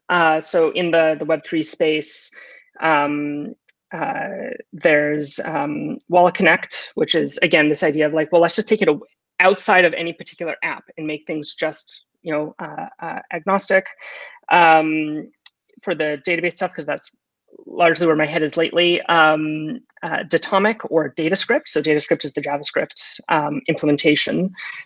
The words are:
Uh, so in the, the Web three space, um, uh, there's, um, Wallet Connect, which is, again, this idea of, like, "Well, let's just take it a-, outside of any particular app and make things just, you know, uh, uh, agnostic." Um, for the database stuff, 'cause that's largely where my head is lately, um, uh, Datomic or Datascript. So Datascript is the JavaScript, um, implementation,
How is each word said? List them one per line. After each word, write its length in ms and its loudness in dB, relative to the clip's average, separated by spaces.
Uh, 320 4
so 320 2
in 200 -2
the, 280 4
the 60 -6
Web 180 -2
three 200 -2
space, 680 -2
um, 760 -2
uh, 580 -8
there's, 680 0
um, 560 -6
Wallet 280 4
Connect, 600 0
which 180 0
is, 260 -2
again, 280 4
this 160 0
idea 240 2
of, 60 -4
like, 180 0
"Well, 100 6
let's 140 2
just 140 -2
take 120 2
it 60 -2
a-, 120 4
outside 420 4
of 100 4
any 200 -6
particular 500 -10
app 220 -6
and 80 -8
make 220 -8
things 280 -8
just, 500 -8
you 120 -8
know, 240 -4
uh, 300 -12
uh, 180 -10
agnostic." 520 0
Um, 800 4
for 100 -4
the 320 -4
database 280 -2
stuff, 200 -6
'cause 120 -10
that's 260 -8
largely 400 2
where 80 4
my 100 2
head 160 -2
is 160 -2
lately, 460 2
um, 760 2
uh, 220 -6
Datomic 540 0
or 240 0
Datascript. 540 -2
So 160 -2
Datascript 420 0
is 80 -8
the 80 -6
JavaScript, 800 -6
um, 380 0
implementation, 840 0